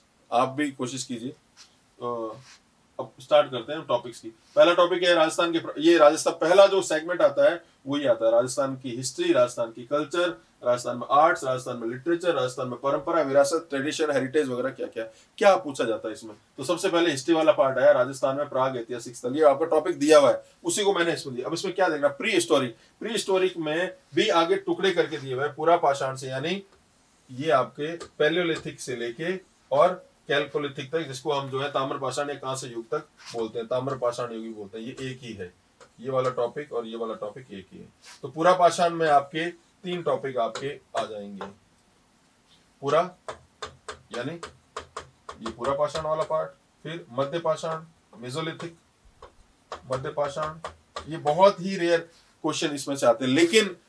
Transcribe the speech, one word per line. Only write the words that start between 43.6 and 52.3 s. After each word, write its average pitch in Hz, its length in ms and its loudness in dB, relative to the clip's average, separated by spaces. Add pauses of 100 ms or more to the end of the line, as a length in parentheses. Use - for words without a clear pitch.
यानी 127 160 -6 (1120)
ये 113 40 -8
पुरा 135 220 -4
पाषाण 147 320 -2
वाला 156 180 -2
part, 160 280 -4 (320)
फिर 165 300 -12
मध्य 139 260 -2
पाषाण, 160 460 -4 (360)
mesolithic, 156 560 -10 (1160)
मध्य 135 180 -6
पाषाण, 156 480 -6 (500)
ये 156 80 -8
बहुत 165 440 4
ही 190 160 -4
rare 170 240 2 (440)